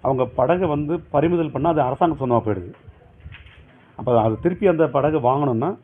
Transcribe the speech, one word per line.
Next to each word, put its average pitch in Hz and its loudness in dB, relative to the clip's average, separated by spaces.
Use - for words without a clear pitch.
அவங்க 127 0
படகை 165 0
வந்து 151 -2
பறிமுதல் 165 0
பண்ணா 165 -2
அது 156 0
அரசாங்கம் 135 0
சொந்தமா 113 2
போயிடுது. 92 -4
அப்ப 120 2
அது 110 0
திருப்பி 175 0
அந்த 165 4
படகு 147 0
வாங்கணும்னா 135 0